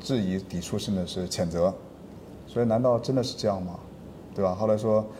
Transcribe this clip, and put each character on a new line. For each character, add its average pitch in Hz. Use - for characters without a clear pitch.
质 135
疑、 95
抵 92
触， 101
甚 101
至 90
是 90
谴 90
责。 85
所 117
以 -
难 113
道 123
真 131
的 127
是 -
这 -
样 98
吗？ 87
对 101
吧？ 92
后 107
来 107
说 107